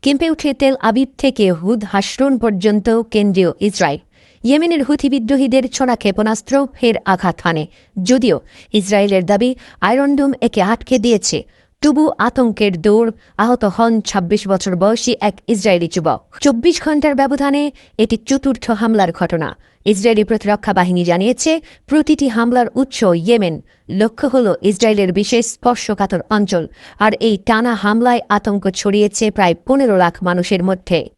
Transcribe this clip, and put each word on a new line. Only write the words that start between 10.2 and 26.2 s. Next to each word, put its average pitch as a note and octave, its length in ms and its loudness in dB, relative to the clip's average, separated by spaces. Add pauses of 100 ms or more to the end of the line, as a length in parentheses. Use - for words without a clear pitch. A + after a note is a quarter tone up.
একে A3+ 200 0
আটকে A3+ 380 0
দিয়েছে। G#3 440 0 (380)
তবু D4 360 2
আতঙ্কের G#3 640 0
দৌড়, G#3+ 300 2 (260)
আহত A#3 280 0
হন A3+ 360 0
ছাব্বিশ F#3+ 460 -4
বছর F#3+ 280 -2
বয়সী G#3+ 460 0
এক G3+ 120 -2 (140)
ইসরায়েলি F#3 400 0
যুবক। D#3 360 -2 (180)
চব্বিশ C#4 400 2
ঘন্টার D4+ 340 0
ব্যবধানে C#4 560 0 (260)
এটি A3 200 0
চতুর্থ C4+ 540 -2
হামলার G#3+ 400 0
ঘটনা। E3 460 -4 (280)
ইসরায়েলি G#3 380 2
প্রতিরক্ষা G#3 500 -2
বাহিনী F3+ 300 2
জানিয়েছে, A#3+ 580 0 (240)
প্রতিটি D4+ 420 0
হামলার A#3 480 2
উৎস C4 280 -2
ইয়েমেন। F3 580 0 (280)
লক্ষ্য G#3+ 380 -2
হল A#3 340 2
ইসরায়েলের G3+ 520 0
বিশেষ G#3 400 -2
স্পর্শকাতর G3+ 760 -4